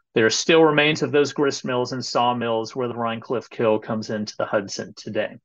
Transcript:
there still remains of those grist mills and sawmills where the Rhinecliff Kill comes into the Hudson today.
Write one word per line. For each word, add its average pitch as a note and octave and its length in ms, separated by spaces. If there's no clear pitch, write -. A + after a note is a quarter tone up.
there A2+ 160
still D#3+ 340
remains D3+ 380
of C3 100
those C#3+ 200
grist C#3 320
mills B2 280
and B2+ 120
sawmills A#2 680
where B2+ 140
the A2+ 60
Rhinecliff A2+ 540
Kill A2 300
comes A2 320
into G#2+ 280
the - 80
Hudson G#2 500
today. G#2+ 480